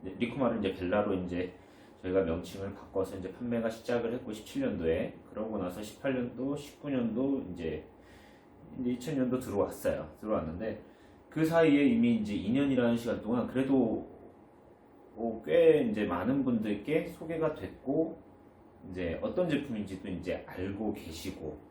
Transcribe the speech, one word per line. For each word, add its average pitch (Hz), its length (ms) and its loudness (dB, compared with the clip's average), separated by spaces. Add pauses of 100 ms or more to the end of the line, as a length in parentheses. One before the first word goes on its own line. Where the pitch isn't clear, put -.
이제 92 180 -10
리코마를 117 400 0
이제 95 140 0
벨라로 95 420 2
이제 90 380 -4 (480)
저희가 92 220 2
명칭을 92 500 -4
바꿔서 - 440 -6
이제 95 160 -8
판매가 117 360 -2
시작을 117 440 -2
했고, 127 180 -8
십칠 120 300 -6
년도에. 85 540 0 (140)
그러고 107 280 -6
나서 92 240 -4
십팔 131 320 -4
년도, 127 420 -2
십구 - 340 -10
년도 127 640 0
이제, - 340 -6 (960)
이제 123 120 0
이천 135 260 -4
년도 127 220 0
들어왔어요. - 720 -2 (120)
들어왔는데, 87 600 -2 (480)
그 156 140 0
사이에 160 420 6
이미 117 300 6
이제 104 180 0
이 95 180 0
년이라는 127 440 4
시간 113 260 -2
동안 113 260 0
그래도, 131 600 2 (1080)
어, 113 300 -4
꽤 156 460 8
이제 104 140 0
많은 107 400 2
분들께 123 640 0
소개가 160 480 -2
됐고, - 680 -4 (680)
이제 87 320 -4
어떤 170 280 0
제품인지도 104 580 -4
이제 87 400 -6
알고 101 460 -4
계시고 80 680 -10 (120)